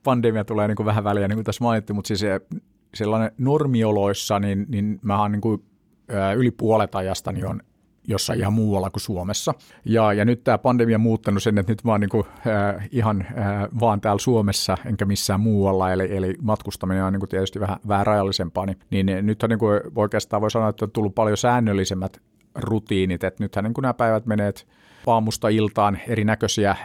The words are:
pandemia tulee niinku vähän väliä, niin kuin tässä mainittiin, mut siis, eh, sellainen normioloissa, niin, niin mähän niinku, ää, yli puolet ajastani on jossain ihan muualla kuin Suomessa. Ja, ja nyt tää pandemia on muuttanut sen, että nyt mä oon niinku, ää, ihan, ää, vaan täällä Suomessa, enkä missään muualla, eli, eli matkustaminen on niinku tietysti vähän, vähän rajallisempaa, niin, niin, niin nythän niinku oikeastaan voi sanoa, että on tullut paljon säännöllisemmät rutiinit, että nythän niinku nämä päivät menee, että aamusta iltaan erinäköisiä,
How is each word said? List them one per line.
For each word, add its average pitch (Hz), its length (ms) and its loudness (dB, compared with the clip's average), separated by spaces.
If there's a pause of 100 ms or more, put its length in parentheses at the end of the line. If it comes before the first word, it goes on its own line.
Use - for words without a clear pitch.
pandemia 113 420 2
tulee 104 240 0
niinku 107 160 -2
vähän 107 200 0
väliä, 101 240 0
niin 104 80 -2
kuin 110 80 -4
tässä 110 200 -4
mainittiin, 110 320 0
mut 98 100 -6
siis, 104 160 -2
eh, 98 180 0 (540)
sellainen 110 440 0
normioloissa, 113 1000 2
niin, 101 300 -2
niin 104 340 -2
mähän 104 300 0
niinku, 104 300 -2 (460)
ää, 98 240 0
yli 123 180 4
puolet 107 440 2
ajastani 95 500 -4
on 92 160 -6 (480)
jossain 98 300 -2
ihan 101 140 0
muualla 101 380 0
kuin 104 100 -6
Suomessa. 101 540 -4 (300)
Ja, 107 280 4
ja 104 120 2
nyt 120 200 2
tää 113 140 4
pandemia 120 380 2
on 107 40 2
muuttanut 110 420 2
sen, 104 160 2
että 98 140 0
nyt 104 120 -4
mä 117 80 2
oon 104 80 2
niinku, 101 260 0 (200)
ää, 101 360 0 (100)
ihan, 107 340 0 (100)
ää, 101 320 -2 (120)
vaan 110 200 2
täällä 104 180 0
Suomessa, 101 580 0 (100)
enkä 101 180 -2
missään 98 360 0
muualla, 98 520 2
eli, 95 240 0
eli 92 260 -2
matkustaminen 95 600 -2
on 95 80 0
niinku 98 140 -2
tietysti 95 340 -4
vähän, 98 160 -2 (120)
vähän 101 180 2
rajallisempaa, 98 600 0
niin, 95 120 -6 (120)
niin, 98 160 2
niin 98 200 0
nythän 110 220 0
niinku 110 180 2 (280)
oikeastaan 107 460 0
voi 107 100 2
sanoa, 110 180 0
että 104 160 -4
on 104 60 -4
tullut 107 240 -2
paljon 107 220 2
säännöllisemmät 101 840 0 (340)
rutiinit, 95 720 -2
että 95 200 -4
nythän 101 200 -4
niinku 117 160 -4
nämä 127 140 0
päivät 113 320 0
menee, 104 220 0
että - 140 -6 (440)
aamusta 113 420 0
iltaan 104 500 2 (100)
erinäköisiä, 107 760 0